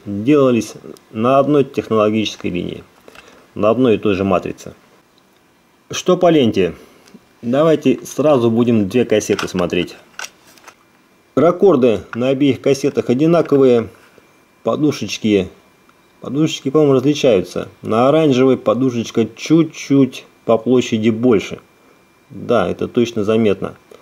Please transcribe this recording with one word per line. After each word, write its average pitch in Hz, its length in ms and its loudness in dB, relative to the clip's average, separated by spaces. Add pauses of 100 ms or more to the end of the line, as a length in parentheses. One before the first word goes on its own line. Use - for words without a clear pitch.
делались 117 680 0 (380)
на 123 280 0
одной 147 240 2
технологической 107 880 -2
линии, 87 320 -8 (720)
на 104 140 0
одной 117 260 2
и 95 40 -2
той 101 160 -2
же 98 100 -2
матрице. 87 480 -4 (1160)
Что - 280 -2
по 175 120 2
ленте? 110 460 2 (680)
Давайте 139 640 0
сразу 127 460 0
будем 113 380 0
две 117 160 0
кассеты 107 420 -2
смотреть. 87 480 -4 (1400)
Раккорды 143 680 2 (120)
на 120 140 -4
обеих 135 320 0
кассетах 135 500 -2
одинаковые. 135 800 2 (760)
Подушечки, 113 840 -2 (720)
подушечки, 139 500 -4
по-моему, 143 260 4
различаются. 117 760 0 (120)
На 110 280 0
оранжевой 135 480 2
подушечка 117 680 -2 (120)
чуть-чуть 139 880 0 (180)
по 113 140 2
площади 120 520 0
больше. 113 500 0 (720)
Да, 104 400 -2
это 92 200 -6
точно 113 340 -2
заметно. 101 520 0 (260)